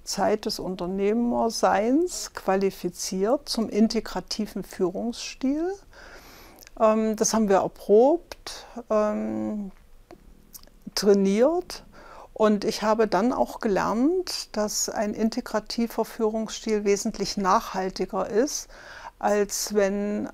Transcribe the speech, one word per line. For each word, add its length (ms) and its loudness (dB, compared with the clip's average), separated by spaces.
Zeit 420 0
des 140 -6
Unternehmerseins 1700 0
qualifiziert 1160 -2
zum 200 -2
integrativen 920 -2
Führungsstil. 1080 -2
Ähm, 360 4
das 180 2
haben 160 4
wir 80 6
erprobt, 1080 2
ähm, 800 -2
trainiert. 880 2
Und 320 2
ich 160 -2
habe 260 2
dann 240 2
auch 280 -2
gelernt, 960 0
dass 320 -2
ein 240 -4
integrativer 920 -2
Führungsstil 800 -4
wesentlich 540 -2
nachhaltiger 880 0
ist, 420 0
als 560 0
wenn 580 0